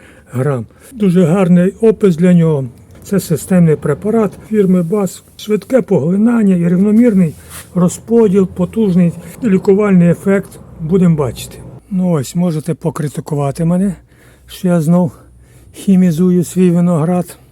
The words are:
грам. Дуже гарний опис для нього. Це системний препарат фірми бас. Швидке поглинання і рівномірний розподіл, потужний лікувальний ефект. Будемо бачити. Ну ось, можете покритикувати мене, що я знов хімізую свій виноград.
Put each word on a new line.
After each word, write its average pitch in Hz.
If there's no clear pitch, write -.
грам. 127
Дуже 185
гарний 180
опис 202
для 180
нього. 160
Це 196
системний 170
препарат 196
фірми 190
бас. 185
Швидке 214
поглинання 196
і 170
рівномірний 196
розподіл, 190
потужний 180
лікувальний 190
ефект. 196
Будемо 170
бачити. 131
Ну 180
ось, 156
можете 170
покритикувати 143
мене, 180
що -
я 175
знов 170
хімізую 180
свій 180
виноград. 175